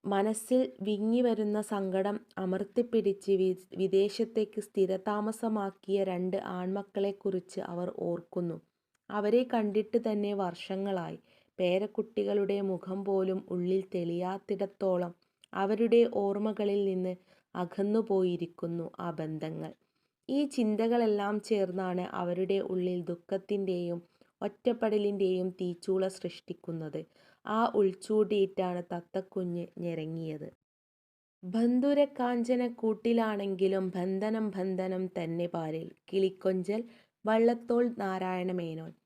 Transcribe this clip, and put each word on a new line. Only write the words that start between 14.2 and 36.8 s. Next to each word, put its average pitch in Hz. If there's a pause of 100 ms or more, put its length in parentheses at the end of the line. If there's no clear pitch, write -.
അവരുടെ 226
ഓർമ്മകളിൽ 202
നിന്ന് 185 (400)
അകന്നുപോയിരിക്കുന്നു 180
ആ 175
ബന്ധങ്ങൾ. 160 (560)
ഈ 285
ചിന്തകളെല്ലാം 214
ചേർന്നാണ് 185
അവരുടെ 180
ഉള്ളിൽ 180
ദുഃഖത്തിന്റെയും 175 (400)
ഒറ്റപ്പെടലിന്റെയും 202
തീച്ചൂള 185
സൃഷ്ടിക്കുന്നത്. 165 (400)
ആ 220
ഉൾച്ചൂടേറ്റാണ് 190
തത്തക്കുഞ്ഞ് 175 (100)
ഞരങ്ങിയത്. 160 (960)
"ബന്ധുരക്കാഞ്ചന 247
കൂട്ടിലാണെങ്കിലും 202
ബന്ധനം 190
ബന്ധനം 185
തന്നെ 170
പാരിൽ." 160 (220)
കിളിക്കൊഞ്ചൽ 190 (420)